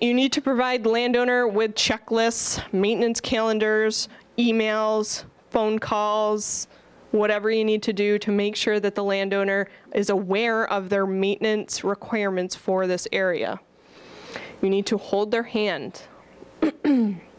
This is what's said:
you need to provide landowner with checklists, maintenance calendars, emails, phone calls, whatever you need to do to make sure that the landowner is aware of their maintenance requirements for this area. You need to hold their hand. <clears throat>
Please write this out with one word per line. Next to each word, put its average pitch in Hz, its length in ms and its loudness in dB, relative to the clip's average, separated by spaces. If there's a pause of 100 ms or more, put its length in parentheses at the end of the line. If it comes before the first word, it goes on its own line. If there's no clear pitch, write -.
you 240 120 2
need 262 200 2
to - 80 -2
provide 254 460 0
landowner 247 640 2
with 214 260 0
checklists, - 880 0 (100)
maintenance 208 480 2
calendars, 220 880 0 (300)
emails, 220 840 0 (260)
phone 220 280 0
calls, 214 880 -2 (420)
whatever 208 400 2
you 220 140 2
need 214 180 2
to 233 100 -2
do 208 260 2
to 208 120 -4
make 208 240 0
sure 214 260 0
that 202 140 -2
the 202 80 -2
landowner 196 640 0 (260)
is 202 160 0
aware 208 600 0
of 196 180 -2
their 196 180 2
maintenance 202 800 -2
requirements 196 680 -2
for 190 320 0
this 180 260 -2
area. 185 460 0 (1000)
You 196 100 2
need 196 160 2
to 214 120 0
hold 208 320 -2
their 233 120 0
hand. 202 600 -4 (840)
<clears throat> 226 360 2 (180)